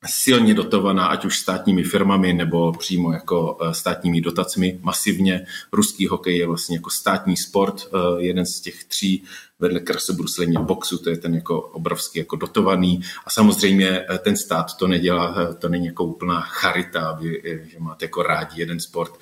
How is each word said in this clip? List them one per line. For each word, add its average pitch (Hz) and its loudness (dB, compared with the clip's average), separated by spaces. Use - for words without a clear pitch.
silně 117 6
dotovaná, 95 2
ať 87 0
už 92 -2
státními 92 2
firmami, 95 4
nebo 85 2
přímo 87 0
jako, 82 -2
eh, 82 -2
státními 85 0
dotacemi 90 -2
masivně. 90 0
Ruský 104 0
hokej 87 0
je 87 0
vlastně 85 -4
jako 82 -8
státní 95 0
sport, - -2
eh, 87 0
jeden 90 0
z - -8
těch - -14
tří 95 0
vedle 87 0
krasobruslení 85 -2
a 80 2
boxu, 85 -2
to 85 -2
je 82 0
ten 85 -2
jako 82 -2
obrovský 82 -6
jako 80 -6
dotovaný. 90 2
A - -10
samozřejmě, 98 6
eh, 92 -2
ten 101 0
stát 82 -4
to 95 0
nedělá, 87 2
eh, 85 -2
to 87 -6
není 87 0
jako 82 -4
úplná 85 -4
charita, 87 -2
aby, 80 -6
eh, 80 -10
že 82 -20
máte 80 -10
jako - -4
rádi 85 -4
jeden 85 -6
sport. - -6